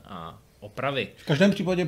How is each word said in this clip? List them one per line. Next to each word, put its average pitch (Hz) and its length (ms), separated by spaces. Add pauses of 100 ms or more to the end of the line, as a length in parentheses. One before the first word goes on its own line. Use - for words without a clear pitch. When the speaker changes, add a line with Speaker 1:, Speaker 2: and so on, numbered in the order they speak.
Speaker 1:
a 85 340 (220)
opravy. 123 560
Speaker 2:
V - 100
každém 175 240
případě 180 380